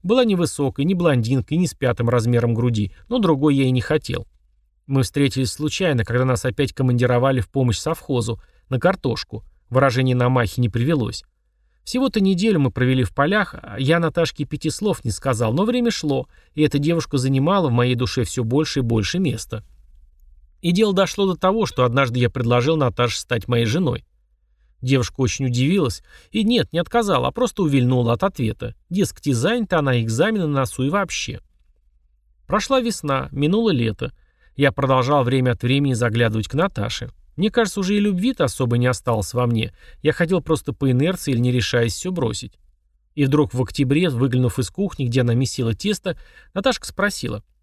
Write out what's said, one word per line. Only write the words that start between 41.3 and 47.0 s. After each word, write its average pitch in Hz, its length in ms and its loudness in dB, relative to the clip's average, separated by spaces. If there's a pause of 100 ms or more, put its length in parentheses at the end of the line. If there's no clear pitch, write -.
или 117 60 0
не 123 140 2
решаясь 120 420 0
всё - 160 -8
бросить. - 480 -6 (560)
И 143 120 0
вдруг 147 260 2
в 123 80 -2
октябре, 143 480 0
выглянув 123 500 0
из 131 120 -2
кухни, 185 340 -4
где 123 160 0
она 120 140 2
месила 120 400 -2
тесто, 196 420 -4 (380)
Наташка 196 320 -2
спросила: - 580 -4 (180)